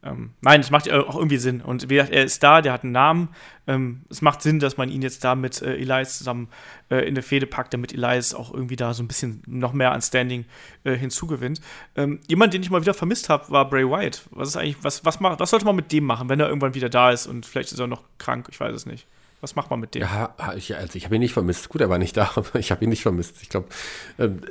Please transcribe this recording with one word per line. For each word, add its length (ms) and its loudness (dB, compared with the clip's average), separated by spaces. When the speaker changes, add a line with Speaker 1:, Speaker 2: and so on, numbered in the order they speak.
Speaker 1:
Ähm, 260 -10
nein, 200 10
es 120 -2
macht 160 4
ja 120 4
auch 140 -4
irgendwie 220 0
Sinn. 240 -2
Und 280 -6
wie 60 2
gesagt, 180 4
er 120 4
ist 180 -2
da, 180 10
der 120 0
hat 100 -6
einen 80 -6
Namen. 380 4
Ähm, 420 -2
es 100 -10
macht 220 2
Sinn, 160 4
dass 180 0
man 140 -2
ihn 100 -6
jetzt 220 -6
da 140 2
mit, 260 -6
äh, 140 -4
Elias 420 -2
zusammen, 300 -6
äh, 160 2
in 80 -4
der 80 -4
Fehde 240 0
packt, 260 -6
damit 200 -6
Elias 420 0
auch 180 -12
irgendwie 220 -6
da 200 -4
so 100 -6
ein 40 -8
bisschen 380 -6
noch 260 -4
mehr 200 4
an 100 -2
Standing, 420 -2
äh, 140 0
hinzugewinnt. 640 -4
Ähm, 320 -2
jemand, 260 6
den 100 -2
ich 80 -6
mal 120 4
wieder 120 2
vermisst 340 -2
hab, 240 2
war 180 6
Bray 180 2
Wyatt. 440 -2
Was 160 -6
ist 80 -4
eigentlich, 260 -6
was, 220 -4
was 160 0
ma-, 180 0
was 120 0
sollte 160 4
man 100 4
mit 160 -4
dem 120 4
machen, 240 -2
wenn 120 2
er 80 4
irgendwann 260 -2
wieder 140 -2
da 240 6
ist 160 -2
und 180 -10
vielleicht 240 -6
ist 80 -10
er 80 -4
noch 160 -8
krank, 320 -6
ich 80 -20
weiß 160 -4
es 120 -12
nicht. 200 -14
Was 160 -10
macht 140 -6
man 100 -4
mit 160 -10
dem? 60 -4
Speaker 2:
Ja, 360 -4
ha-, 160 -8
ich, 220 -8
also 200 -10
ich 80 -12
hab 60 -8
ihn 80 2
nicht 140 0
vermisst. 360 -2
Gut, 120 -6
er 100 4
war 80 2
nicht 180 -2
da, 160 2
<laughs> 40 -2
aber 240 -2
ich 100 -4
hab 100 0
ihn 100 2
nicht 120 -2
vermisst. 400 -2
Ich 60 -20
glaub, 200 -4
ähm, 200 0